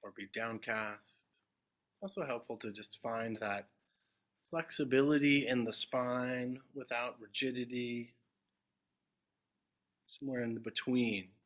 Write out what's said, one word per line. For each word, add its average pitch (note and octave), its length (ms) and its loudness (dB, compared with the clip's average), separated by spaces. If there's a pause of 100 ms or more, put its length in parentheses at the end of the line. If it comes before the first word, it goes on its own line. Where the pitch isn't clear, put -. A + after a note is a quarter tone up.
Or G2+ 80 -12
be G2 220 -10
downcast. A2 920 -4 (760)
Also G3 240 -4
helpful A#2+ 320 -4
to A2 140 -6
just G#2+ 320 -12
find A2+ 360 -2
that G2+ 280 -2 (840)
flexibility C#3+ 960 4
in B2 160 4
the A2 100 0
spine B2 840 0 (140)
without B2 480 -4
rigidity, A#2+ 920 -2 (1900)
somewhere C3+ 340 -4
in A#2 120 0
the A2 60 -4
between. A2+ 680 2 (160)